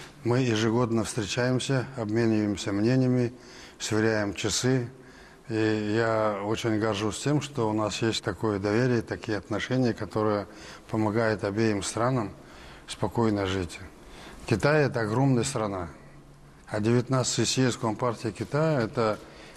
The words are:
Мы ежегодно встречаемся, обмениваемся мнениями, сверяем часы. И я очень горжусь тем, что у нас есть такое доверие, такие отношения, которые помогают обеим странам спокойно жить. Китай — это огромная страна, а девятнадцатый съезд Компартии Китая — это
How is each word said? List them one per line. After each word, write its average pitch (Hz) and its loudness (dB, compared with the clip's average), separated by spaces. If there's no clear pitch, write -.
Мы 120 2
ежегодно 113 2
встречаемся, 123 -2
обмениваемся 107 2
мнениями, 123 2
сверяем 107 0
часы. 123 0
И 107 0
я 110 2
очень 110 0
горжусь 104 0
тем, 143 2
что 117 -2
у 107 0
нас 107 0
есть 110 0
такое 104 0
доверие, 113 2
такие 104 -4
отношения, 117 0
которые 104 0
помогают 107 2
обеим 104 2
странам 117 0
спокойно 107 0
жить. 92 -4
Китай — 143 4
это 127 0
огромная 120 2
страна, 98 -4
а 107 -2
девятнадцатый 120 2
съезд 123 2
Компартии 113 -2
Китая — 143 0
это 110 0